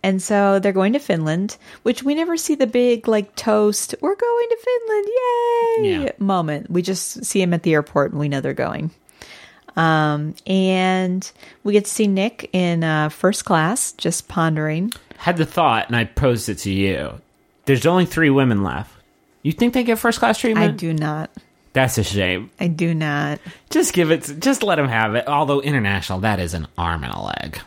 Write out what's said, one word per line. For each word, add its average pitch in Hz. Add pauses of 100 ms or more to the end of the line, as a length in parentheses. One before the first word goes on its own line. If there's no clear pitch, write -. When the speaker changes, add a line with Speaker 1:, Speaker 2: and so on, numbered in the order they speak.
Speaker 1:
and 190
so 202
they're 196
going 190
to 285
Finland, 170 (280)
which 240
we 277
never 330
see 320
the 269
big, 240
like, 214
toast, 214
"We're 392
going 466
to 466
Finland, 466
yay!" 466
Speaker 2:
Yeah. -
Speaker 1:
moment. 175
We 175
just 185
see -
him 175
at 170
the 165
airport 143
and 151
we 147
know 139
they're 139
going. - (840)
Um, 156 (100)
and 185 (340)
we 202
get 202
to -
see 214
Nick 196
in, 170
uh, 156
first -
class, 175
just -
pondering. 160 (260)
Speaker 2:
Had 175
the 160
thought, 135
and 117
I 117
posed 120
it 95
to 98
you. 95 (520)
There's 135
only 180
three 160
women 127
left. 85 (500)
You 151
think 240
they 254
get 226
first 233
class 220
treatment? 214
Speaker 1:
I 151
do 165
not. 151 (400)
Speaker 2:
That's 131
a 110
shame. 92
Speaker 1:
I 175
do 170
not. 147 (320)
Speaker 2:
Just 330
give 165
it, 143
just 269
let 196
'em 143
have 113
it. 120
Although 143
international, 101
that 104
is 87
an 82 (100)
arm 82
and 57
a 50
leg. 50